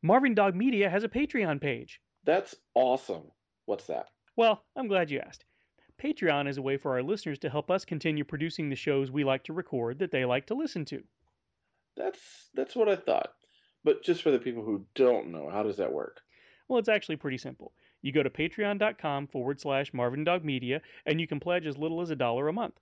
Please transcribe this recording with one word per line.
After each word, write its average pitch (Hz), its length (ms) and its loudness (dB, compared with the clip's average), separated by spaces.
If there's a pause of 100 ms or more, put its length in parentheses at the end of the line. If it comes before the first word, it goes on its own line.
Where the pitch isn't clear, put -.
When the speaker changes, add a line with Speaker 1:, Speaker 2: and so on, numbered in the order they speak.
Speaker 1:
Marvin 240 320 6
Dog 196 220 4
Media 202 340 2
has 196 140 0
a 226 60 -4
Patreon 220 520 -2
page. 120 400 -6 (220)
Speaker 2:
That's 175 320 2 (180)
awesome. 123 500 2 (420)
What's - 200 -4
that? 69 220 -6 (280)
Speaker 1:
Well, 226 280 4 (120)
I'm 262 120 -6
glad 180 240 0
you 131 80 -4
asked. - 260 -14 (560)
Patreon 151 460 0
is 139 100 -4
a 135 60 -6
way 135 140 0
for 139 160 -2
our 127 100 0
listeners 156 360 -4
to - 120 -4
help 147 180 -4
us 190 160 0
continue 151 380 -2
producing 156 440 -4
the 135 80 -2
shows 135 360 0
we 143 120 0
like 135 200 2
to 160 100 -10
record 131 460 -4
that 180 120 -2
they 131 140 2
like 123 220 0
to 226 80 -2
listen 262 300 -4
to. - 180 -10 (920)
Speaker 2:
That's, - 580 -8
that's 269 200 -4
what 220 140 4
I 190 60 4
thought. - 380 0 (500)
But - 180 4
just 170 220 0
for 156 80 4
the 127 80 6
people 117 240 -6
who 101 320 -4
don't 123 360 4
know, 76 200 -8
how 101 100 -2
does 104 160 -2
that 71 160 -2
work? - 280 -8 (460)
Speaker 1:
Well, 254 120 2
it's 226 100 0
actually 190 280 0
pretty 131 200 -6
simple. - 360 -14 (280)
You 135 100 -6
go 143 120 2
to 135 80 0
patreon 202 480 -2
dot 208 180 0
com 143 300 -4
forward 135 340 -6
slash 139 320 -2
Marvin 127 300 0
Dog 175 200 0
Media, 131 380 -2 (240)
and 156 160 0
you 165 60 -4
can 147 120 -4
pledge 175 280 -2
as 139 100 -6
little 160 240 -2
as 170 80 -4
a 156 60 -2
dollar 123 320 0
a 160 60 0
month. 220 280 -6